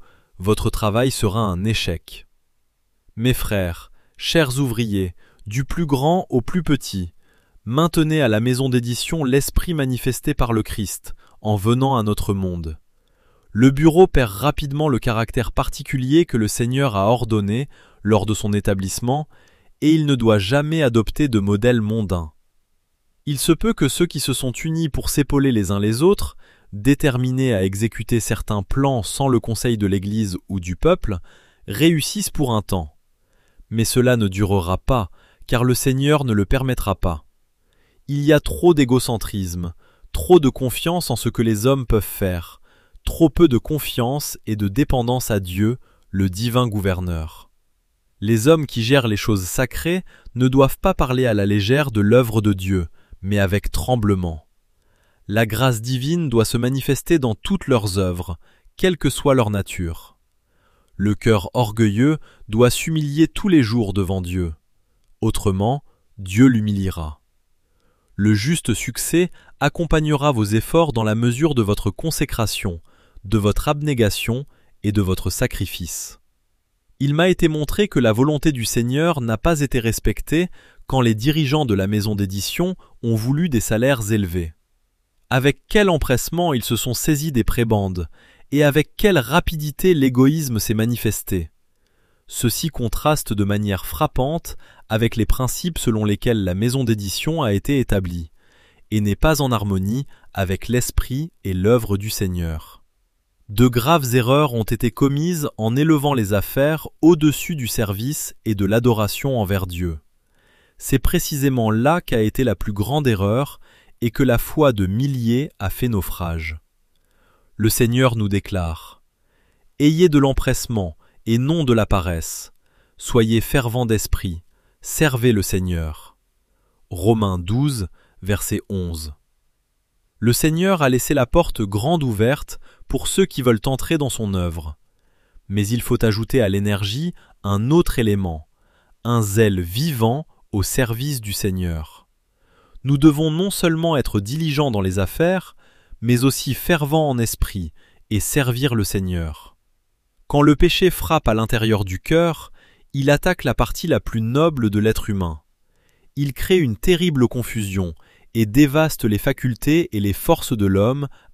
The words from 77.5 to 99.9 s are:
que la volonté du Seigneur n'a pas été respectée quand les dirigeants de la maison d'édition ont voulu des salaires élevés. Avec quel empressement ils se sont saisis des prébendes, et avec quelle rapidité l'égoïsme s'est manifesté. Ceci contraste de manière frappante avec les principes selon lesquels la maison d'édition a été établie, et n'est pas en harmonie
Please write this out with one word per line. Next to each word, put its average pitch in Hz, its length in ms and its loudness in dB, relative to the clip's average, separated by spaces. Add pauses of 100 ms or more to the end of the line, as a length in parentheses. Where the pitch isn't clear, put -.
que - 100 -2
la 113 140 4
volonté 147 400 2
du 117 120 -4
Seigneur 135 560 0
n'a 113 180 -2
pas 160 220 0
été 131 200 0
respectée 117 680 -2 (380)
quand 131 140 0
les 113 160 4
dirigeants 147 480 0
de 110 100 0
la 95 140 0
maison 107 260 -2
d'édition 101 640 -4 (260)
ont 113 140 0
voulu 143 320 0
des 120 120 0
salaires 113 520 0
élevés. 90 400 -2 (800)
Avec 135 360 0
quel 208 220 4
empressement 165 640 0
ils 120 100 -2
se 117 140 -2
sont 123 180 -4
saisis 151 380 -2
des 117 120 2
prébendes, 98 640 0 (440)
et 143 100 4
avec 147 340 2
quelle 190 220 4
rapidité 151 760 0
l'égoïsme 131 640 2
s'est 107 160 -2
manifesté. 110 760 -2 (800)
Ceci - 400 -2
contraste 127 640 -2
de 101 120 0
manière 101 420 -2
frappante 151 680 -4 (320)
avec 113 280 0
les 110 100 0
principes 131 520 -2
selon 110 260 0
lesquels 104 400 0
la 90 100 -2
maison 123 300 0
d'édition 113 580 -2
a 104 120 0
été 135 260 0
établie, 87 500 -2 (600)
et 107 100 0
n'est 104 160 0
pas 156 240 2
en 135 100 0
harmonie 104 560 -2 (280)